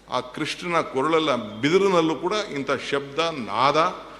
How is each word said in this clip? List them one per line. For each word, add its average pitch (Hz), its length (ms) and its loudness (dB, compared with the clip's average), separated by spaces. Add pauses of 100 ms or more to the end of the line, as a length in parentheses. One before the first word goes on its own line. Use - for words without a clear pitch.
ಆ 127 100 -2
ಕೃಷ್ಣನ 156 640 -2
ಕೊರಳಲ್ಲ 131 800 0
ಬಿದಿರಿನಲ್ಲೂ 165 540 4
ಕೂಡ 170 180 -4 (220)
ಇಂಥ 139 160 -2
ಶಬ್ದ, 139 480 -4
ನಾದ, 147 760 2 (240)